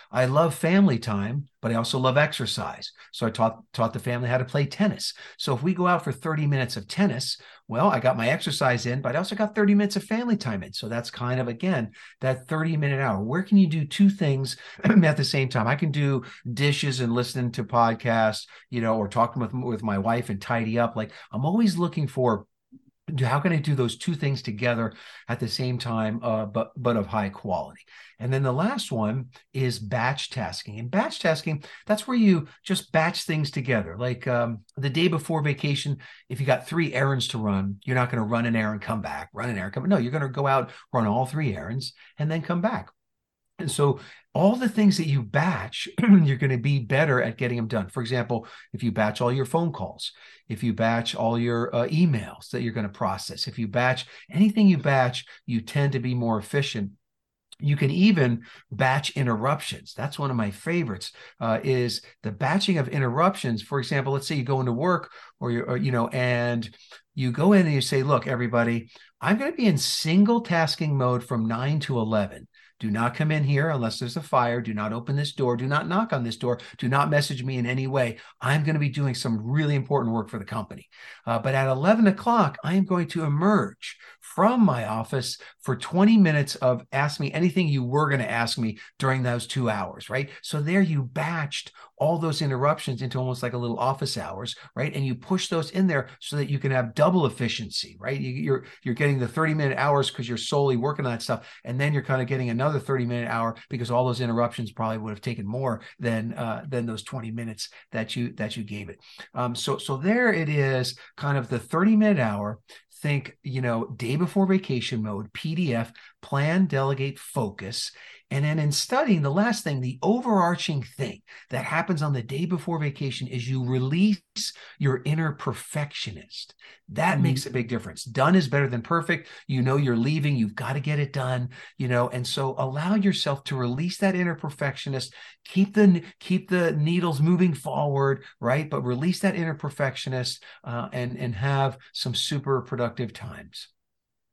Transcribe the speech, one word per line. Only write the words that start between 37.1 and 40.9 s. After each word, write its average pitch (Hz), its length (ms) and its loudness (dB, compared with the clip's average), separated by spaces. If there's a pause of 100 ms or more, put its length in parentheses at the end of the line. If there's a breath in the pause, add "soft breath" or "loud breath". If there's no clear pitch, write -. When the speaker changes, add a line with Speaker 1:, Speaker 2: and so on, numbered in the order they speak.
Speaker 1:
to - 100 -6
run, 101 460 0
you're 127 120 -2
not 123 140 4
gonna 113 160 -2
run 117 220 0
an 117 80 0
errand, 107 260 0
come 110 220 -4
back, - 300 -6
run 120 180 -6
an 104 80 -4
errand, 92 160 -6
come, 143 120 -2
no, 196 100 6
you're 123 140 0
gonna 147 160 -2
go 139 200 -2
out, 135 240 2 (200 loud breath)